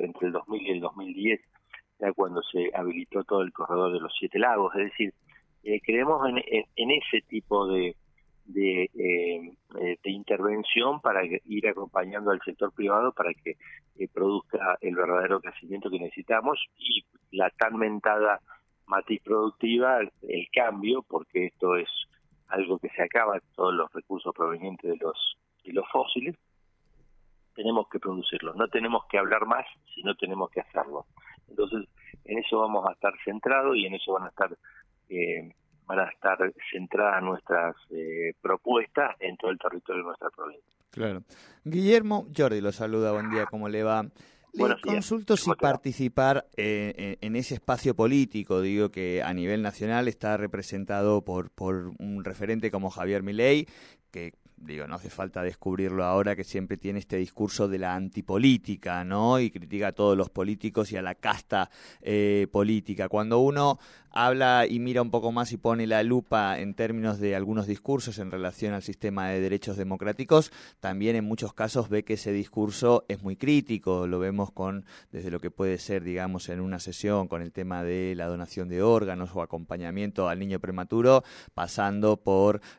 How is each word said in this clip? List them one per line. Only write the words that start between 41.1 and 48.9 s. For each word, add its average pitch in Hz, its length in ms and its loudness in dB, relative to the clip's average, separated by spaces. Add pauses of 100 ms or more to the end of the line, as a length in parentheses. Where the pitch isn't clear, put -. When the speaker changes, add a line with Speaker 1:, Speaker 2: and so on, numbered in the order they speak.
Speaker 2:
Guillermo, 208 720 4
Jordi 113 280 2
lo 101 100 0
saluda, 110 400 0
buen 107 180 -2
día, 110 160 0
¿cómo 107 220 -6
le 107 140 -2
va? 110 220 2 (480)
Le - 80 -8
Speaker 1:
Buenos - 200 4
días, 208 140 0
Speaker 2:
consulto 208 420 2
si - 80 -2
Speaker 1:
¿cómo - 120 2
te - 100 0
va? 139 60 6
Speaker 2:
participar, 135 720 0 (100)
eh, 104 640 -2
en, 107 80 -6
en 113 80 -2
ese 127 180 -4
espacio 123 400 0
político, 110 640 2
digo, 101 300 2